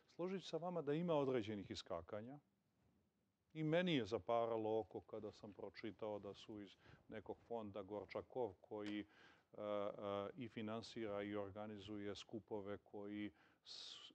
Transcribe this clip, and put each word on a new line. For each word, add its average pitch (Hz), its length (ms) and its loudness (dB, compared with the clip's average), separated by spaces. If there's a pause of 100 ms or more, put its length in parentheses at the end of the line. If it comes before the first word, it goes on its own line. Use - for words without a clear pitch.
(100)
Složit 185 300 -2
ću - 60 -10
se - 40 -8
sa 165 60 0
vama 170 260 0
da 139 100 2
ima 165 220 6
određenih 110 560 4
iskakanja. 104 680 -4 (1120)
I 160 100 -2
meni 165 320 8
je 120 100 8
zaparalo 110 760 4
oko 110 200 -4
kada 104 320 -6
sam 104 200 -12
pročitao 107 640 -4
da 98 160 -8
su 107 260 -10
iz 95 160 -12 (320)
nekog 110 300 -8
fonda 107 440 -6
Gorčakov, 101 800 -2
koji, 104 400 -4
e, 101 60 -6 (560)
e, 101 760 0
i 120 120 -6
finansira 110 760 -2
i 104 140 0
organizuje 101 760 -4
skupove 101 640 -4
koji 104 520 -4 (340)
s-, - 500 -12